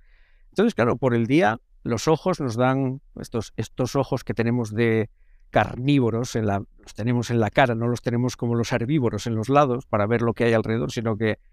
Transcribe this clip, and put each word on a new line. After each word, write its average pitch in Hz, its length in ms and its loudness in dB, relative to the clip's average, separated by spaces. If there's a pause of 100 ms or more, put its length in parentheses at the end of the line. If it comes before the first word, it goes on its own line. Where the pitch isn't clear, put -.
(500)
Entonces, 214 240 0
claro, 120 240 0
por 123 160 0
el 117 140 2
día 185 320 2 (240)
los 117 240 -2
ojos 160 340 0
nos 123 140 -4
dan, 131 460 0 (180)
estos, - 360 -8
estos - 400 -4
ojos 139 280 -2
que - 100 -4
tenemos 117 400 -2
de 110 380 0 (380)
carnívoros, 123 880 0
en 113 80 0
la, 101 180 0 (140)
los - 160 -20
tenemos 120 360 -2
en 120 120 2
la 104 80 2
cara, 127 260 2
no 117 140 -2
los 120 120 -4
tenemos 120 360 -2
como 117 180 -2
los 117 160 -2
herbívoros 117 560 -2
en 117 80 -2
los 110 140 -4
lados 135 360 2
para 104 220 0
ver 117 140 2
lo 117 120 0
que 120 120 0
hay 117 80 4
alrededor, 113 400 0
sino 113 240 -2
que 107 220 -2 (140)